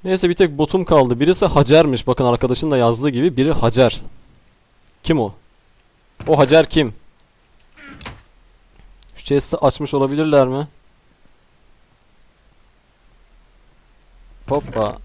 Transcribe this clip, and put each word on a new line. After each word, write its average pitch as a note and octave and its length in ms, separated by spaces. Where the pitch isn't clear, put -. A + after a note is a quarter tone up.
Neyse F#3 260
bir E3+ 40
tek D#3+ 240
botum D#3+ 280
kaldı. B2+ 340
Birisi F3 260
Hacer'miş. C#3+ 640
Bakın B2+ 180
arkadaşın B2 460
da C3+ 60
yazdığı A#2 320
gibi C3 280
biri C#3 140
Hacer. A#2 500
Kim D#3+ 160
o? G2+ 140
O D#3 100
Hacer C#3+ 320
kim? C3+ 240
Şu - 80
chest'i - 340
açmış C#3+ 360
olabilirler C#3+ 540
mi? C#3 200
Hoppa. C3 540